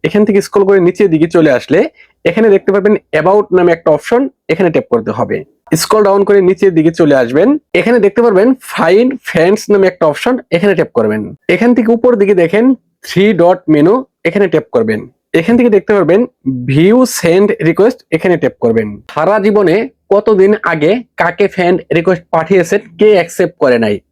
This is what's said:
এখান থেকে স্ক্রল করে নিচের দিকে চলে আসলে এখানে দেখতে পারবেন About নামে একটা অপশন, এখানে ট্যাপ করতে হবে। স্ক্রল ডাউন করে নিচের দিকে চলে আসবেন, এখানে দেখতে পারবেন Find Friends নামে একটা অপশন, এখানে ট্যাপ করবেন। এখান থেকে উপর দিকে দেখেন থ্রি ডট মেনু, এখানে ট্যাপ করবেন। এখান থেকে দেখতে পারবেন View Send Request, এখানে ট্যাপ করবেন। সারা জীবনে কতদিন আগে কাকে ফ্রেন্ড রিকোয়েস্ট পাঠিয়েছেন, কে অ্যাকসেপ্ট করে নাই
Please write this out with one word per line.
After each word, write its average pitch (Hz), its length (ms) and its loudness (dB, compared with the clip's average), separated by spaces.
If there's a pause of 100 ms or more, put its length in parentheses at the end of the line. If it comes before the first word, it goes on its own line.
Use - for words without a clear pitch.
এখান 202 200 0
থেকে 202 180 2
স্ক্রল 202 240 0
করে 196 180 2
নিচের 185 260 0
দিকে 156 220 0
চলে 156 220 4
আসলে 165 220 -2 (500)
এখানে 214 260 0
দেখতে 190 180 -2
পারবেন 202 200 0 (280)
About 202 260 0 (100)
নামে 180 180 2
একটা 165 220 -4
অপশন, 240 240 -2 (300)
এখানে 175 220 0
ট্যাপ 135 200 -2
করতে 113 260 -4
হবে। 104 180 -4 (440)
স্ক্রল 214 260 0
ডাউন 196 200 2
করে 202 120 2 (100)
নিচের 190 280 0
দিকে 160 220 2
চলে 147 240 2
আসবেন, 143 240 0 (320)
এখানে 233 260 0
দেখতে 202 200 0
পারবেন 214 220 2 (240)
Find 202 380 0 (180)
Friends 175 340 0 (120)
নামে 196 180 2
একটা 170 200 -4
অপশন, 240 220 -4 (220)
এখানে 196 220 0
ট্যাপ - 200 -4
করবেন। 107 240 -2 (320)
এখান 214 240 0
থেকে 226 200 -2
উপর 247 140 0 (100)
দিকে 202 120 2 (100)
দেখেন 202 220 0 (420)
থ্রি 190 180 0 (160)
ডট 180 180 2 (140)
মেনু, 156 200 2 (340)
এখানে 196 260 0
ট্যাপ 151 220 -2
করবেন। 110 240 0 (400)
এখান 202 180 0
থেকে 240 180 2
দেখতে 196 220 0
পারবেন 175 220 2 (500)
View 175 280 2 (220)
Send 190 300 0 (200)
Request, 202 300 0 (160)
এখানে 180 260 -2
ট্যাপ - 220 -4
করবেন। 113 240 0 (260)
সারা 185 220 -2 (100)
জীবনে 202 300 2 (380)
কতদিন 202 380 2 (200)
আগে 160 200 0 (300)
কাকে 175 240 -2 (100)
ফ্রেন্ড 175 220 0 (200)
রিকোয়েস্ট 170 260 -2 (120)
পাঠিয়েছেন, 175 440 0 (200)
কে 214 180 4
অ্যাকসেপ্ট 170 460 -4
করে 123 200 2
নাই 107 120 -2 (160)